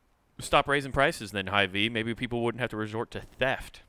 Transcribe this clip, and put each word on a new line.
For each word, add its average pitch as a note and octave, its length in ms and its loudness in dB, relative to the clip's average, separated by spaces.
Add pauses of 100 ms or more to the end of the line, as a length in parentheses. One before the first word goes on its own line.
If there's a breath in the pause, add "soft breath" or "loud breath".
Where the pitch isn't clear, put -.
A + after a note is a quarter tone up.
(380)
Stop - 300 4
raising C#3 240 0
prices C#3 400 2
then, G2 160 -2
Hy-Vee. G2+ 420 2
Maybe A2+ 240 -2
people A#2+ 280 -4
wouldn't A#2 180 -2
have A#2+ 100 -2
to A2 80 -8
resort A2 320 -4
to G2+ 100 -10
theft. - 680 -4